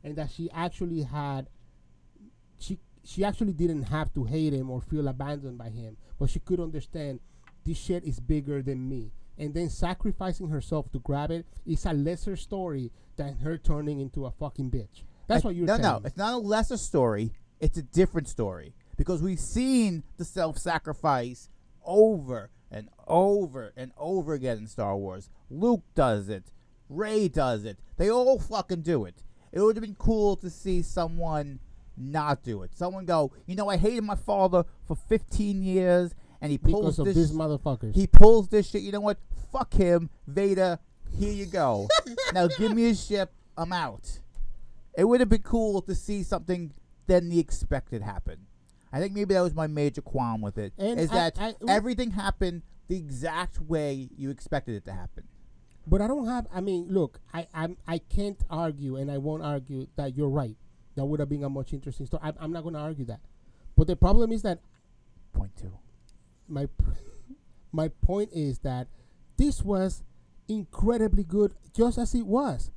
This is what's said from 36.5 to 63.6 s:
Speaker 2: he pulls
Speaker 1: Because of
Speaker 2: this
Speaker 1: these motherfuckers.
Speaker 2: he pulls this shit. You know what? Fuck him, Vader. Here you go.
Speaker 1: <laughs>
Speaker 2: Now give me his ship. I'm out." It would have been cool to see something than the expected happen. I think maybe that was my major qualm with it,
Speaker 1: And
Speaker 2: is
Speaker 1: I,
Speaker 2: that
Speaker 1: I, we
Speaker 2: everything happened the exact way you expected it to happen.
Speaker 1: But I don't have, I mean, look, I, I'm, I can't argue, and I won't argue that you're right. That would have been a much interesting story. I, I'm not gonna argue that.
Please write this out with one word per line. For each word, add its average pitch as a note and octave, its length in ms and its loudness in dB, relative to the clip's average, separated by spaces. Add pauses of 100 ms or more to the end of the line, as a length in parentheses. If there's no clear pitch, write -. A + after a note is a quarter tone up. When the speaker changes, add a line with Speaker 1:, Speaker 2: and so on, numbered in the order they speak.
Speaker 2:
he C#3 60 0
pulls F#3+ 400 4
Speaker 1:
Because - 20 -2
of D3+ 60 2
Speaker 2:
this G3 100 2
Speaker 1:
these E3 160 4
motherfuckers. D3 640 -2
Speaker 2:
he F#3+ 120 6
pulls G#3+ 420 12
this G#3 200 2
shit. G3+ 120 -4
You G3+ 100 -8
know G#3 100 -4
what? G#3 160 0 (340)
Fuck B3+ 220 -4
him, F3 360 4 (180)
Vader. F#3 520 0 (380)
Here G#3 160 -2
you G3+ 120 -6
go. B2 420 -2 (220)
Speaker 1:
<laughs> B4 240 -6
Speaker 2:
Now F3 140 4
give G#3+ 280 0
me A#3 80 2
his A3+ 220 2
ship. G3 260 -4 (260)
I'm E3+ 160 -6
out." D#3 460 -8 (800)
It E3+ 80 4
would B3 140 4
have A#3 100 2
been G#3 120 6
cool G#3+ 420 -2
to F#3 120 -6
see G3+ 280 -4
something F3 500 -6 (340)
than F3 220 4
the E3+ 100 2
expected C3 600 -4
happen. F2+ 440 -10 (460)
I C3 80 -4
think G3 140 -4
maybe G3+ 220 -2
that F3+ 60 4
was F3 120 0
my D#3 140 -2
major D3 340 -2
qualm A#2 400 -4
with G2+ 160 -6
it, G#2 200 -8
Speaker 1:
And A3 220 -4
Speaker 2:
is D#3+ 120 0
Speaker 1:
I, - 40 -4
Speaker 2:
that E3+ 240 0
Speaker 1:
I, G#3+ 220 -6
we A#3 100 -4
Speaker 2:
everything G#3+ 400 0
happened F#3+ 520 -4 (240)
the F#3+ 100 -4
exact D#3 640 -6
way D3 560 -4
you C3+ 140 -8
expected C3 440 -6
it G2 100 -12
to F#2+ 80 -12
happen. - 320 -10 (600)
Speaker 1:
But F#3 160 4
I G#3+ 60 0
don't C4+ 200 -2
have, A#3+ 260 -4
I F#3 80 -6
mean, F3+ 280 -4
look, F#3 300 0 (140)
I, E3 200 -8
I'm, E3 240 -6 (100)
I E3 120 -4
can't G3+ 500 -4
argue, D3 460 -4
and C#3 160 -6
I C#3 80 -4
won't D#3 240 -6
argue C3+ 520 -8
that C3+ 220 -6
you're C#3+ 120 0
right. C3 280 -4 (380)
That C#3 100 -4
would D3 140 -2
have C#3 100 -2
been C#3+ 140 -4
a C#3 60 -6
much C#3 220 -8
interesting C#3 360 -10
story. D#3 160 -4
I, - 160 -6
I'm D#3+ 120 -8
not E3 120 -8
gonna D#3+ 180 -8
argue D3 240 -8
that. A2+ 140 -12 (580)